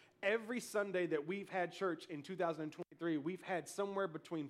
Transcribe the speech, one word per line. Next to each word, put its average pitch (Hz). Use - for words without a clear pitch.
every 220
Sunday 196
that 151
we've 196
had 175
church 170
in 147
two 185
thousand 160
twenty-three, 165
we've 175
had 175
somewhere 196
between 156